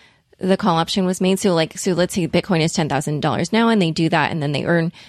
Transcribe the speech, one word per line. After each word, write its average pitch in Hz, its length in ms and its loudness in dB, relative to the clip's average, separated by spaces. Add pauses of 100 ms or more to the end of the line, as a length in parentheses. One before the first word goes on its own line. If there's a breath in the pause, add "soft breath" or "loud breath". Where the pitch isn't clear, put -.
(380 soft breath)
the 185 180 2
call 180 200 2
option 170 280 0
was 180 160 -2
made. 190 200 2
So, 196 120 2
like, 160 240 0
so 185 180 -2
let's 175 200 0
say 165 140 -2
Bitcoin 175 320 0
is 165 140 0
ten 156 140 0
thousand 147 340 -2
dollars 147 300 -2
now, 226 180 2
and 214 120 2
they 165 80 2
do 160 180 0
that, 156 220 0
and 165 100 -4
then 147 120 -2
they 135 140 -4
earn 170 260 0 (160 loud breath)